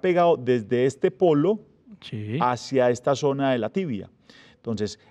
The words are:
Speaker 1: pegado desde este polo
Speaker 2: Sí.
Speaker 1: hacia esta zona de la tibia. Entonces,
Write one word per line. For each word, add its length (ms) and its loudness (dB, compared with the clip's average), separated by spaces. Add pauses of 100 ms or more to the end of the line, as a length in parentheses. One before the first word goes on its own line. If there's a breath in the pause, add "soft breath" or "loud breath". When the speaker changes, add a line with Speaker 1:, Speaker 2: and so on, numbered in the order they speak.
Speaker 1:
pegado 360 2
desde 480 0
este 260 0
polo 500 2 (400)
Speaker 2:
Sí. 400 -8
Speaker 1:
hacia 500 0
esta 260 -2
zona 340 -2
de 80 0
la 120 -4
tibia. 380 -6 (460 loud breath)
Entonces, 460 -6 (100)